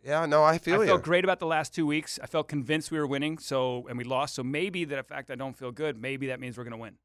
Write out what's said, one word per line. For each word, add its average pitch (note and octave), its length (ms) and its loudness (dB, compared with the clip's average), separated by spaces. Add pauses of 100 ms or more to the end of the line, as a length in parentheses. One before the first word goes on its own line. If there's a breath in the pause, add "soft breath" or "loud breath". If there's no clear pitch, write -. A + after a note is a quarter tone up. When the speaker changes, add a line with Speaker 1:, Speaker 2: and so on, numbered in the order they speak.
Speaker 1:
Yeah, D3+ 220 0
no, D3+ 180 6
I D#3+ 140 8
feel E3+ 240 2
Speaker 2:
I G#3+ 60 6
felt F3+ 140 6
Speaker 1:
you. - 40 -8
Speaker 2:
great F3 200 4
about F#3 160 2
the E3+ 60 -4
last D#3+ 280 -2
two E3 120 2
weeks. D3+ 360 -2
I - 40 -10
felt D3+ 220 -2
convinced D3 420 -2
we D#3+ 80 -2
were D3 80 0
winning, C#3+ 300 -2
so, B2+ 500 -2
and A#2+ 120 -8
we A#2+ 60 -6
lost. C3 300 -2
So C3+ 80 -6
maybe E3 440 -2
that C#3 200 -6
fact C#3 240 -12
I C3+ 40 -8
don't C3 200 -8
feel B2+ 160 -10
good, C#3 300 -4
maybe C3+ 280 -4
that B2+ 120 -4
means B2 160 -8
we're B2 80 -10
gonna A2+ 140 -10
win. A2 160 -12 (100)